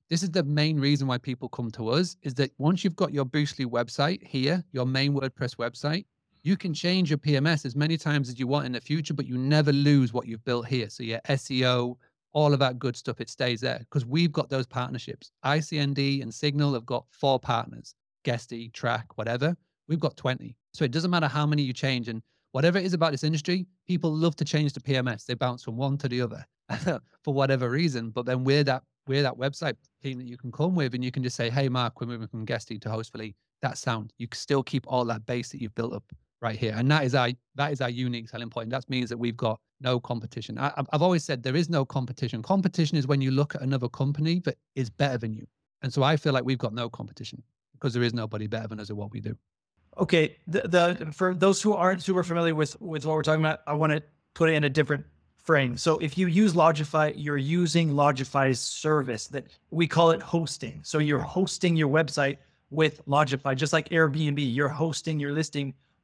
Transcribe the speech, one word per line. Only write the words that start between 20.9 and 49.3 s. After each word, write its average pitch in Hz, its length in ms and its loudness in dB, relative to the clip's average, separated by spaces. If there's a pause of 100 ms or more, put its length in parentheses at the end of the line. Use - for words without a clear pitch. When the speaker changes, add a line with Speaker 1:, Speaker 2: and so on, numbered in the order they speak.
Speaker 1:
doesn't 165 180 0
matter 170 160 4
how 147 200 0
many 147 160 4
you 127 100 0
change. 123 360 -2
And 113 140 -6 (300)
whatever 170 260 4
it 180 60 0
is 185 80 0
about 165 180 2
this 139 140 -2
industry, 175 420 0 (220)
people 165 260 0
love 160 220 2
to - 80 -4
change 151 280 0
the - 80 -12
P 139 140 -2
M 127 140 0
S. 110 160 -6
They 123 100 -6
bounce 123 300 -4
from 113 120 -8
one 139 220 0
to 143 100 -4
the 123 120 0
other 113 260 -4 (220)
<laughs> - 340 -4 (220)
for 143 100 -2
whatever 135 360 2
reason. 127 400 0
But 120 140 -6
then 127 200 0
we're 143 180 4
that, 135 220 0 (240)
we're 135 140 2
that 127 140 -2
website 135 380 -4 (260)
team 131 180 -8
that 127 100 -12
you 120 80 -14
can 123 160 -10
come 180 240 0
with 131 180 0
and 127 100 -2
you 127 60 -2
can 127 140 -2
just 123 100 -4
say, 117 160 -2
"Hey, 135 180 2
Mark, 123 320 -2
we're 117 60 -6
moving 113 220 -8
from 110 160 -10
Guesty 113 340 -6
to 110 100 -10
Hostfully." 110 460 -8 (280)
That 123 160 -4
sound, 113 400 -4
you 117 100 -8
can - 100 -12
still 139 240 0
keep 131 240 -4
all 127 200 0
that 110 200 -6
base 123 220 -4
that - 120 -14
you've 110 140 -8
built 117 180 -4
up - 120 -10 (380)
right 113 160 -4
here. 107 180 -2
And 123 140 2
that 151 140 4
is 123 100 2
our, 123 160 2 (240)
that 147 180 -2
is 131 80 -4
our 127 80 0
unique 120 400 -4
selling 113 220 -10
point. 113 180 -8
That 127 220 -6
means 127 180 0
that 117 80 -4
we've 117 200 -2
got 113 220 -2 (220)
no 127 180 0
competition. 117 600 -6
I, 139 180 -2
I've, 135 160 -4
I've 151 80 0
always 175 240 4
said 127 180 -4
there 131 140 0
is 170 140 2
no 143 160 2
competition. 120 560 -4
Competition 175 560 2
is 135 80 2
when 139 160 2
you 131 80 2
look 139 240 2
at - 80 -8
another 127 260 0
company 147 520 0
that 151 180 -4 (160)
is 123 160 -2
better 139 260 0
than 110 160 -4
you. 110 140 -10 (340)
And 131 100 -6
so 139 120 2
I 147 160 4
feel 143 160 2
like 127 100 0
we've 127 140 0
got 110 160 -4
no 120 160 -4
competition - 520 -14 (300)
because 123 220 -2
there 123 80 2
is 120 100 2
nobody 107 340 -4
better 110 220 -6
than 107 100 -10
us 104 120 -12
at 104 60 -8
what 104 160 -8
we 110 100 -8
do. 110 120 -6 (640)